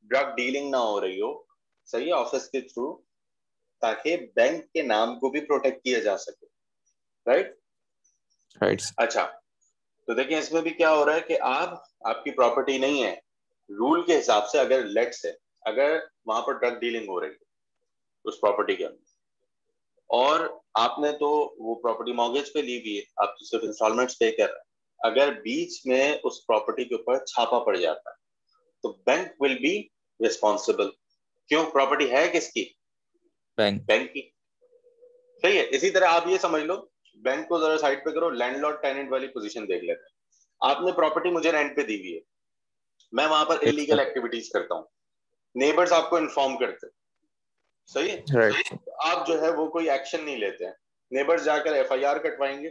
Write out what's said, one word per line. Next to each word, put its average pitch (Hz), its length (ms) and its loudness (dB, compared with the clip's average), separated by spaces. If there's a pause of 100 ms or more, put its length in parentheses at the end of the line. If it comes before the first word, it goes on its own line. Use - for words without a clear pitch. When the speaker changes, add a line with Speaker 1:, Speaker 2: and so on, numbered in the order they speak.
Speaker 1:
drug 135 300 0
dealing 131 360 -4
ना 131 60 0
हो 107 220 0
रही 95 200 -4
हो, 131 280 -6 (380)
सही 120 200 -6
है, 175 80 0
office 127 340 -2
के 131 140 -6
through, 131 320 -8 (880)
ताकि 120 340 -2 (200)
bank 151 280 2
के 160 200 -4
नाम 117 360 0
को 131 100 -2
भी 147 100 -4
protect 135 440 0
किया 127 160 0
जा 104 160 0
सके, - 320 -14 (840)
right? 180 260 0 (1040)
Speaker 2:
Right, 95 180 2
सर। - 220 -2
Speaker 1:
अच्छा, 113 200 0 (840)
तो 117 60 -2
देखिए 139 260 0
इसमें 156 240 -2
भी 165 80 -4
क्या 160 180 2
हो 151 140 6
रहा 151 120 4
है 165 60 0
कि 165 140 -4
आप, 147 480 -2 (240)
आपकी 113 240 -4
property 127 480 2
नहीं 135 240 0
है, 95 100 -2 (560)
rule 135 360 0
के 165 100 4
हिसाब 117 280 4
से 151 160 0
अगर 127 280 2
let's 113 340 -2
say, - 120 -6 (340)
अगर 143 420 0 (180)
वहां 113 140 0
पर 131 160 -4
drug 120 220 -2
dealing 113 300 -4
हो 90 100 -4
रही 80 120 -6
है - 60 -20 (880)
उस 107 120 -8
property 101 380 2
के 90 80 -6
अंदर, - 200 -10 (1080)
और 151 520 2 (160)
आपने 143 340 2
तो 147 480 0
वो 113 160 -4
property 117 380 -4
mortgage 120 400 -2
पे 151 80 -2
ली 123 180 -6
हुई 110 160 -8
है, 101 80 -8 (180)
आप 101 180 0
तो - 60 -20
सिर्फ 113 180 -4
installments 113 520 0
पे 113 160 4
कर 107 140 2
रहे - 80 -4
हैं, - 100 -16 (360)
अगर 123 320 4 (100)
बीच 135 460 -6
में 135 340 2
उस - 260 -6
property 113 380 0
के 120 100 -4
ऊपर 123 320 0
छापा 120 320 2
पड़ 98 180 0
जाता 80 320 -2
है - 60 -20 (680)
तो 123 60 -4 (160)
bank 165 280 0 (100)
will 131 140 2
be 143 160 0 (460)
responsible। 107 680 0 (600)
क्यों? 156 220 2
Property 139 340 2
है 135 240 4
किसकी? 160 340 -2 (920)
Speaker 2:
Bank। 101 240 2
Speaker 1:
Bank 110 280 0
की, 139 120 -10 (1200)
सही 190 140 4
है। 131 100 2
इसी 135 220 0
तरह 185 200 6
आप 170 180 4
ये 185 100 2
समझ 160 240 0
लो, 160 140 -2 (420)
bank 135 300 -2
को 175 120 0
जरा 156 180 2
side 139 220 0
पे 156 120 -4
करो, 160 180 0
landlord 139 520 -2
tenant 139 300 -4
वाली 131 160 -2
position 110 380 -10
देख 90 180 -2
लेते 85 200 -6
हैं। - 680 -4
आपने 175 200 0
property 165 400 0
मुझे 160 200 2
rent 147 240 0
पे 143 80 0
दी 107 140 -4
हुई 92 160 -10
है, 80 80 -12 (920)
मैं 139 120 2
वहां 156 200 2
पर 156 120 0
Speaker 2:
ठीक 147 60 -2
है। 147 60 4
Speaker 1:
illegal 147 300 2
एक्टिविटीज 117 500 -4
करता - 260 -2
हूँ, - 120 -10 (680)
Neighbors 151 360 4
आपको 165 280 4
inform 139 360 0
करते - 320 -4
हैं, - 60 -20 (960)
सही 160 200 -2
है? 196 220 -8
Speaker 2:
Right। 113 420 2
Speaker 1:
तो - 180 -16
आप 165 360 -2
जो 156 140 0
है 160 100 2
वो 156 160 0
कोई 160 220 -2
action 156 340 -2
नहीं 143 140 -8
लेते 98 280 -6
हैं, 92 100 -12 (360)
Neighbors 143 320 2
जाकर 151 320 0
एफआईआर 139 440 2
कटवाएंगे 143 520 -4